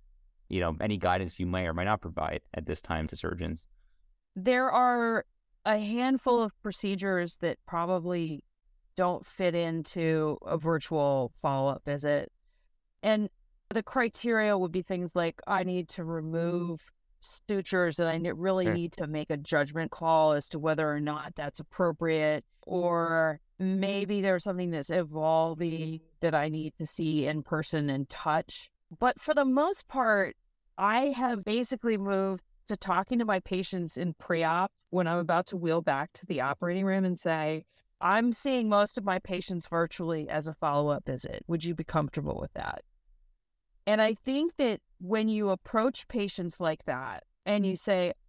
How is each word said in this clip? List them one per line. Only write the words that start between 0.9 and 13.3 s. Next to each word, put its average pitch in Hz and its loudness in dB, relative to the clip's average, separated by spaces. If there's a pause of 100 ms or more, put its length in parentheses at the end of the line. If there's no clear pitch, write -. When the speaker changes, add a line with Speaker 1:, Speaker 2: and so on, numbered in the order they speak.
Speaker 1:
guidance 92 0
you 92 0
might 92 0
or 82 -2
might 90 -2
not 107 0
provide 78 -4 (120)
at 82 -8
this 85 -4
time 80 -4
to - -8
surgeons. 82 -6 (680)
Speaker 2:
There 247 2
are 233 2 (400)
a 214 2
handful 240 2
of 214 -2
procedures 190 -2
that 165 -2
probably 170 -2 (500)
don't 180 0
fit 175 0
into 160 0
a - -2
virtual 147 0
follow-up 135 0
visit. 143 0 (720)
And 214 2 (400)